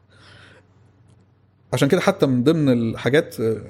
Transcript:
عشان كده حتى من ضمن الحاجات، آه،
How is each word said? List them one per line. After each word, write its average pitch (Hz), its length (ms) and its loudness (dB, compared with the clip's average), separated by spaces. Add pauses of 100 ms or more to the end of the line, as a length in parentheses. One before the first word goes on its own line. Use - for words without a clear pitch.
(1700)
عشان 139 160 0
كده 139 120 2
حتى 190 260 0
من 123 180 0
ضمن 156 240 2
الحاجات، 120 720 0
آه، 113 300 -2